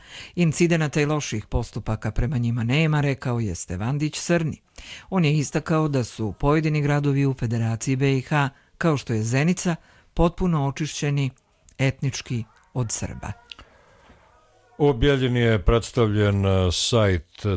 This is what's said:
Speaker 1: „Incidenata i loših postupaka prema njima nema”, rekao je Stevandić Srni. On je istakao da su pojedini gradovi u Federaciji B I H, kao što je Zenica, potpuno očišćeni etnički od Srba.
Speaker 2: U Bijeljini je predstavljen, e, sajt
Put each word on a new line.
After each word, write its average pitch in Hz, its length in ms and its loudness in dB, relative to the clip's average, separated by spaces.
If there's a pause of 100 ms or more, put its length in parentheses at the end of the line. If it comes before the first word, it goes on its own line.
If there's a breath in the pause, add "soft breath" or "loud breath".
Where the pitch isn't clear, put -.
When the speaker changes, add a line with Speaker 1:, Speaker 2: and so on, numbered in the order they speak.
(340 loud breath)
Speaker 1:
„Incidenata 160 680 2
i 147 60 2
loših 143 400 -4
postupaka 117 640 -4
prema 123 280 -2
njima 117 260 -2
nema”, 151 360 2
rekao 135 400 -2
je 101 140 -2
Stevandić 131 640 -4
Srni. 165 440 -2 (500 loud breath)
On 185 140 2
je 151 140 2
istakao 156 500 0
da 135 160 0
su 107 280 -6
pojedini 151 500 0
gradovi 143 440 2
u 131 80 0
Federaciji 113 640 -2
B 135 200 2
I 131 40 -2
H, 143 280 0 (300 soft breath)
kao 160 180 2
što - 160 -6
je 110 100 0
Zenica, 156 540 0 (380 soft breath)
potpuno 165 540 0
očišćeni 143 640 -2 (480)
etnički 127 640 -2 (300)
od 120 180 -2
Srba. - 400 -8 (1500 loud breath)
Speaker 2:
U 143 140 4
Bijeljini 127 480 2
je 113 180 4
predstavljen, 104 880 2
e, 95 260 4
sajt 101 760 0 (100)